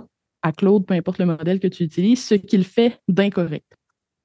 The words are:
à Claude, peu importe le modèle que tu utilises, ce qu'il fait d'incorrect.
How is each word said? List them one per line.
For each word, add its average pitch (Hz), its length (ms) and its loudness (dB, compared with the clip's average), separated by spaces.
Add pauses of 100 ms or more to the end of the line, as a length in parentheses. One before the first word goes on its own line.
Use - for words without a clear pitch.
(440)
à 160 80 -2
Claude, 196 340 2
peu - 80 -4
importe 180 240 -4
le 180 80 0
modèle 175 340 -2
que 190 80 -2
tu 180 140 -6
utilises, 190 420 0
ce - 120 2
qu'il 190 280 0
fait 233 440 0
d'incorrect. 180 640 -2 (520)